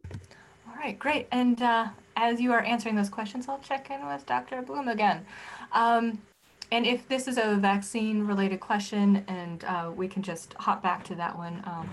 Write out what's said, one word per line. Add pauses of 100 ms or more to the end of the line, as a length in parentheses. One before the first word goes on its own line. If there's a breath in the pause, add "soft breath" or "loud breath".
(100)
All
right,
great.
And,
uh, (300)
as
you
are
answering
those
questions,
I'll
check
in
with
Doctor
Bloom
again. (460 loud breath)
Um, (520)
and
if
this
is
a
vaccine-related
question,
and,
uh,
we
can
just
hop
back
to
that
one,
um,